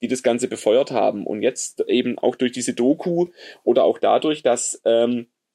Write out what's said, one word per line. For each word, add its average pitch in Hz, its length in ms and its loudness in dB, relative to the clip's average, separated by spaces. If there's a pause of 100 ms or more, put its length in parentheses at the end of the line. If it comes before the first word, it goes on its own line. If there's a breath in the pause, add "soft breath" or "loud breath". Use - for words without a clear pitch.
die 123 80 -4
das 127 140 -2
Ganze 120 260 0
befeuert 117 420 0
haben 104 360 0
und 104 160 -6
jetzt - 440 -2
eben 120 320 0
auch 127 180 0
durch 123 160 -2
diese 127 200 -4
Doku 170 540 0 (360 loud breath)
oder - 220 4
auch - 140 2
dadurch, 147 440 0
dass, - 440 -2
ähm, 117 400 2 (280)